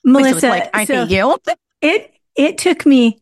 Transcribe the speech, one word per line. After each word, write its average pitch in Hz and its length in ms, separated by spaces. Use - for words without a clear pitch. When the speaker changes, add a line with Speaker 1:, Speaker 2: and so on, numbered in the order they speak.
Speaker 1:
Melissa, 269 240
Speaker 2:
Which 262 80
was - 80
like, 233 300
"I 214 120
Speaker 1:
so 254 200
Speaker 2:
hate 180 120
you." 226 200
<laughs> - 220
Speaker 1:
it, 339 320
it 285 220
took - 280
me 240 360